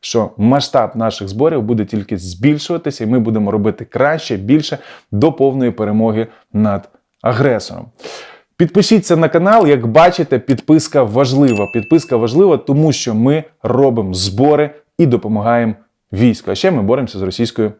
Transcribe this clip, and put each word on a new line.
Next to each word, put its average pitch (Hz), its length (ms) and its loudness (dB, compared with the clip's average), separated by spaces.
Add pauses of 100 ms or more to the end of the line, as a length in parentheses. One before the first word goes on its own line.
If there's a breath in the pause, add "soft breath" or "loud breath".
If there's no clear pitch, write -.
що - 360 -4
масштаб 127 580 0
наших 110 340 -6
зборів 135 340 -2
буде 107 220 -2
тільки 101 340 -6
збільшуватися, 139 840 -4
і - 20 -4
ми 123 120 0
будемо 107 320 0
робити 107 340 -2
краще, 139 520 -2
більше, 123 420 -2 (340 loud breath)
до 127 200 2
повної 131 380 0
перемоги 110 560 -2 (260 soft breath)
над 104 360 -2 (340)
агресором. 113 640 -2 (680 loud breath)
Підпишіться 175 600 2
на 160 120 2
канал, 190 380 2
як 131 200 2
бачите, 156 520 2
підписка 147 640 0
важлива. 123 680 2
Підписка 127 440 0
важлива, 135 400 2
тому 147 360 0
що 120 220 -4
ми 139 300 0 (180)
робимо 113 520 0
збори 135 560 0 (280)
і 170 80 4
допомагаємо 110 680 -2 (380)
війську. 107 380 0
А 98 40 -2
ще 185 160 0
ми 135 120 0
боремося 113 360 -2
з 92 40 -6
російською 107 580 -4